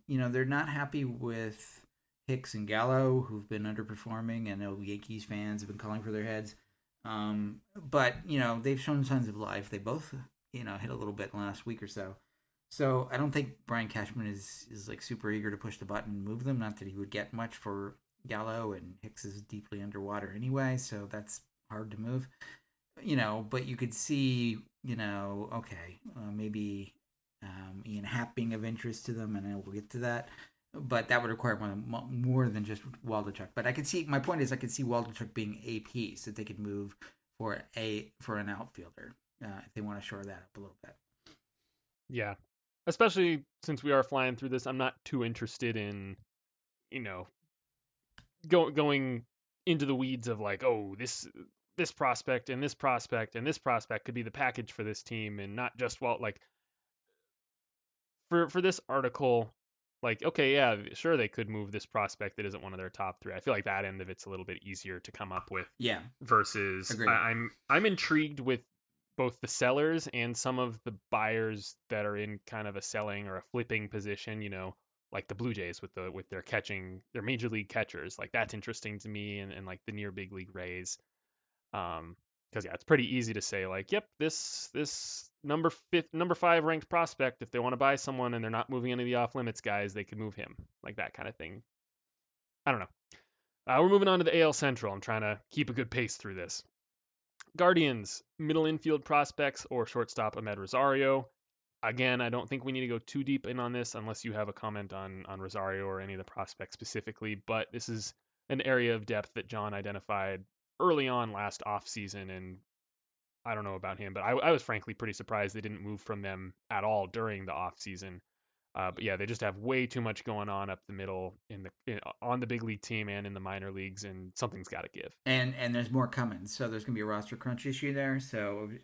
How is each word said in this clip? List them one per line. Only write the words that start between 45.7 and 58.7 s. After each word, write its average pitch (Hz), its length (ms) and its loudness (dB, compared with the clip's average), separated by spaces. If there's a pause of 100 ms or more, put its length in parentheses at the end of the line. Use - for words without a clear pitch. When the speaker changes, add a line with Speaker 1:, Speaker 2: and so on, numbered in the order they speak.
Speaker 2:
in, 101 420 -4 (760)
you 135 80 -6
know, 92 280 -8 (1200)
go-, 165 220 8
going 139 540 2 (420)
into 160 200 4
the 135 100 4
weeds 127 320 0
of, 110 120 -2
like, 101 240 -2
"Oh, 107 360 2
this, 120 280 -6 (500)
this 170 140 0
prospect 127 580 0
and 127 120 -2
this 143 140 -2
prospect 120 600 0
and 117 120 -2
this 156 100 0
prospect 113 480 0
could 127 80 -6
be 120 80 -2
the 110 80 -4
package 127 420 -2
for - 120 -6
this 107 180 -4
team," 107 380 -6
and 101 160 -8
not 127 220 -4
just 120 220 -2
Walt-, 120 220 2
like, 107 180 -2 (1900)
for, 170 200 6
for 180 120 2
this 180 260 4